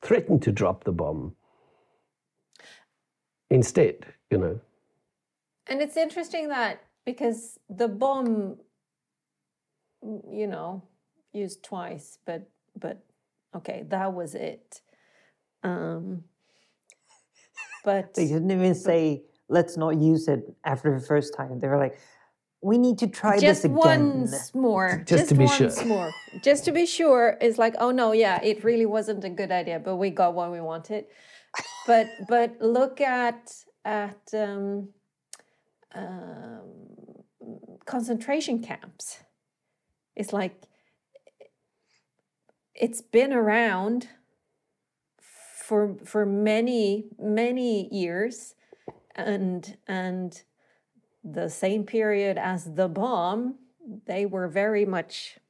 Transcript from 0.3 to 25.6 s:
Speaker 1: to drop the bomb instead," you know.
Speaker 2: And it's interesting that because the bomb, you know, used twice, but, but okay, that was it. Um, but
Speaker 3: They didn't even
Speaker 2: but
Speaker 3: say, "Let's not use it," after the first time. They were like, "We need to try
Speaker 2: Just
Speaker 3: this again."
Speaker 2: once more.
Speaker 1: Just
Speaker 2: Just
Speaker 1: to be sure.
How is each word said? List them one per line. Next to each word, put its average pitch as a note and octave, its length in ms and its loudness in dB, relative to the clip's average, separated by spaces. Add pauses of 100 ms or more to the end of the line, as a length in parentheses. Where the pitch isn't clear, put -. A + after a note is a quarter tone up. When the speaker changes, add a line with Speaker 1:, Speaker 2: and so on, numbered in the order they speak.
Speaker 1:
to A2+ 100 2
drop G2 320 0
the G2 80 -2
bomb D#2 420 -4 (2250)
instead," B2+ 560 4 (240)
you G2 80 2
know. F#2 220 -2 (1080)
Speaker 2:
And C4+ 140 -4
it's D4 160 -4
interesting D#4+ 520 -4
that A#3 320 -2 (240)
because A#3+ 540 -6 (100)
the G#3 180 -2
bomb, A3+ 720 -2 (1400)
you G#3+ 460 -10
know, F3 360 -8 (500)
used G3 300 -8
twice, E3+ 600 -12
but, F3 240 -10 (260)
but - 280 -10 (520)
okay, - 340 -10
that F#3+ 240 -4
was F3 220 -10
it. - 460 -12 (840)
Um, E3+ 600 -6 (1600)
but G3 300 -2
Speaker 3:
They F3 140 0
didn't E3 240 0
even F#3 200 4
Speaker 2:
but F3 60 2
Speaker 3:
say, D#3+ 460 2 (260)
"Let's E3+ 280 2
not D#3+ 200 0
use D#3+ 300 4
it," C#3 360 -2
after C#3 340 0
the B2+ 80 -8
first D3 280 0
time. C3 260 -8
They C3+ 80 -2
were C#3 100 2
like, C#3 200 0 (640)
"We G#3 160 2
need B3 220 4
to A3+ 80 0
try G#3 320 0
Speaker 2:
Just - 240 6
Speaker 3:
this - 20 2
again." C4 100 4 (460)
Speaker 2:
once - 340 -4
more. F#3+ 500 2
Speaker 1:
Just - 20 -14
Speaker 2:
Just E3+ 220 4
Speaker 1:
to D3 60 6
be C3 120 8
sure. B2+ 200 4